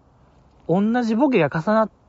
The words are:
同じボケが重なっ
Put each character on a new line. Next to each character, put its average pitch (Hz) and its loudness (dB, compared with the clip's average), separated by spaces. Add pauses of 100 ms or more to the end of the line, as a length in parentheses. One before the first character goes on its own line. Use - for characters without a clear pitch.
(680)
同 214 0
じ 220 -2
ボ 277 2
ケ 240 2
が 147 0
重 165 -4
な 220 2
っ - -10 (180)